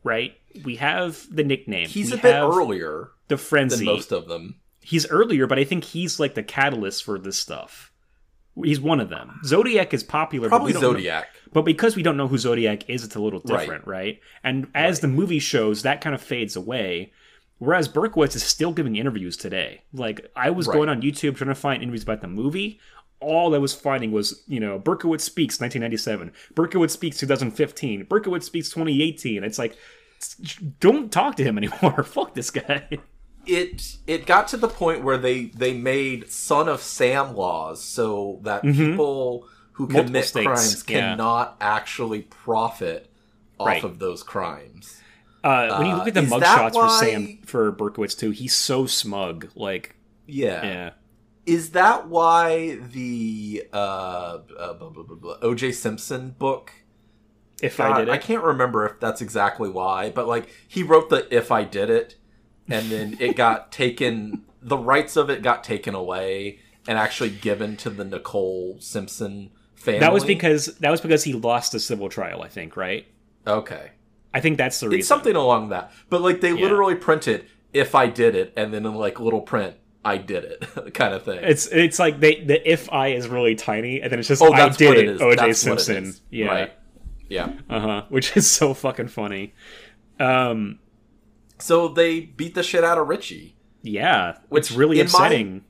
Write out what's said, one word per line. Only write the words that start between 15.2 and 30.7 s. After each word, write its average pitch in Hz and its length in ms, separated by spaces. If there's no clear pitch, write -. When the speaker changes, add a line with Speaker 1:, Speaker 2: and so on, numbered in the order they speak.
Speaker 1:
shows, 107 420
that 139 180
kind 151 140
of 127 80
fades 117 340
away. 95 560
Whereas 151 300
Berkowitz 160 460
is 120 80
still 170 300
giving 139 240
interviews 104 400
today. 90 460
Like, 113 420
I 131 140
was 175 180
Speaker 2:
Right. - 80
Speaker 1:
going 151 140
on 120 140
YouTube 143 340
trying 135 120
to 139 60
find 139 280
interviews 120 220
about 107 180
the 92 60
movie. 151 520
All 160 340
I 147 40
was 139 160
finding 123 380
was, 104 340
you 123 140
know, 101 180
"Berkowitz 160 440
speaks - 380
nineteen 123 200
ninety-seven," 113 520
"Berkowitz 165 360
speaks 160 280
two 139 80
thousand 131 260
fifteen," 113 520
"Berkowitz 190 400
speaks 165 240
twenty 156 340
eighteen." 123 400
It's 110 160
like, 120 160
s-, - 140